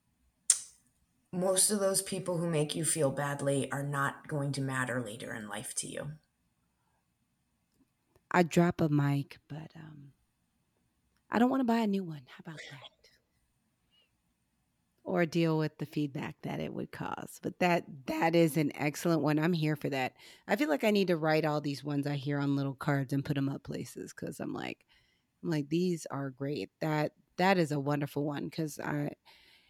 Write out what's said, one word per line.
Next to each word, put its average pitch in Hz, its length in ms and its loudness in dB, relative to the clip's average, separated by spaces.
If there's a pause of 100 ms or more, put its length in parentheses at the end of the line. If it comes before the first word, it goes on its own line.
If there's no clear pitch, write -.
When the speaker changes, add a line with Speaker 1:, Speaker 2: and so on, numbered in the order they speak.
(1300)
Speaker 1:
Most 185 380 2
of 208 100 0
those 196 220 2
people 185 360 -4
who 170 120 -2
make 151 240 0
you 170 100 -4
feel 147 260 0
badly 139 600 -2
are 139 100 -4
not 139 460 -4
going 143 240 -2
to 135 80 -4
matter 127 400 -2
later 110 340 -8
in 107 140 -10
life 104 280 -10
to - 100 -6
you. - 260 -8 (2250)
Speaker 2:
I 180 120 6
drop 175 380 4
a 165 80 4
mic, 143 500 2 (100)
but, 156 280 -12
um, 151 360 -18 (1160)
I - 80 2
don't 247 120 6
wanna 269 140 2
buy 233 140 4
a 226 80 2
new 196 180 2
one. 151 220 -8
How - 200 -20
about 156 140 -14 (100)
that? 131 200 -18 (2250)
Or 180 220 2
deal 160 320 2
with 151 200 -2
the 151 80 -6
feedback 147 560 -4
that 143 180 -6
it - 120 -6
would - 200 -8
cause. - 500 -10
But 175 160 -6
that, 175 260 4 (220)
that 170 300 2
is 165 200 6
an 151 180 4
excellent 151 480 0
one. 151 160 4
I'm 160 140 4
here 156 220 2
for 147 140 -6
that. 131 260 -2 (320)
I 202 100 2
feel 294 120 2
like 285 160 2
I 220 60 6
need 196 180 4
to 175 80 6
write 156 280 4
all 151 160 2
these 143 220 -4
ones 143 240 0
I 143 80 0
hear 143 240 -2
on 143 180 0
little 139 180 -2
cards 139 380 0
and 139 120 0
put 147 120 -2
'em 139 120 0
up 135 160 -6
places - 480 -8
'cause - 260 -10
I'm - 140 -6
like, - 340 -8 (560)
I'm 175 80 -2
like, 147 200 0
"These 175 360 0
are 139 240 -6
great." 139 400 -4 (100)
That, 151 320 2 (240)
that 185 220 4
is 156 140 2
a 147 80 0
wonderful 143 440 0
one 143 240 -4
'cause 156 300 -6
I, 147 340 -2 (580)